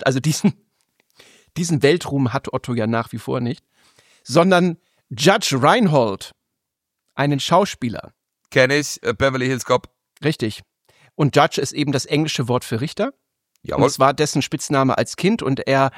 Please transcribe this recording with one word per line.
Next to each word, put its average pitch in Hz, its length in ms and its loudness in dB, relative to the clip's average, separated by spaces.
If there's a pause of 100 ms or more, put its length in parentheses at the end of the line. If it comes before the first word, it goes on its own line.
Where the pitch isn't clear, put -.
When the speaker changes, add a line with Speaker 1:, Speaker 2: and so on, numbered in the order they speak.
Speaker 1:
also 127 160 0
diesen, 156 340 0 (1000)
diesen 165 260 0
Weltruhm 139 500 0
hat - 200 -6
Otto 127 220 -6
ja 113 120 -2
nach 117 260 -4
wie 113 60 -12
vor 131 220 -6
nicht, 120 240 -8 (580)
sondern 175 540 4 (320)
Judge 143 540 2
Reinhold, 151 680 2 (840)
einen 139 260 0
Schauspieler. - 720 -2 (380)
Speaker 2:
Kenn 131 200 4
ich, 143 320 -2
äh, 117 120 -2
Beverly 131 320 0
Hills 127 180 -4
Cop. - 240 0 (340)
Speaker 1:
Richtig. 139 400 -4 (520)
Und 143 220 0
Judge 147 240 4
ist 139 120 -4
eben 143 200 -2
das 139 120 -2
englische 147 440 -2
Wort 123 160 0
für 110 160 -4
Richter. 202 320 -4 (500)
Speaker 2:
Jawohl. - 220 0
Speaker 1:
Und 139 60 2
es - 80 -6
war 135 160 2
dessen 147 280 -2
Spitzname 139 540 -2
als - 200 -4
Kind 220 260 -2
und 131 240 -2
er, 135 300 2